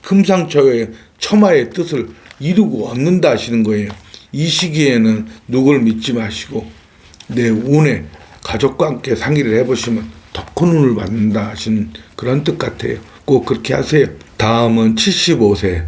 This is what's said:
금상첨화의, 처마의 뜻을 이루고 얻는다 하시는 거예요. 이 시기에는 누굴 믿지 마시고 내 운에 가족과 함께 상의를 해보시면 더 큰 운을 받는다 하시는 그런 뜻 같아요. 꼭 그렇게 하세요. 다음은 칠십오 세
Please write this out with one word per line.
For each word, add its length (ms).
금상첨화의, 880
처마의 520
뜻을 380
이루고 520
얻는다 420
하시는 320
거예요. 260
이 160
시기에는 800
누굴 320
믿지 320
마시고 580
내 220
운에 560
가족과 420
함께 300
상의를 420
해보시면 460
더 140
큰 120
운을 260
받는다 540
하시는 420
그런 280
뜻 140
같아요. 420
꼭 180
그렇게 300
하세요. 320
다음은 580
칠십오 580
세 340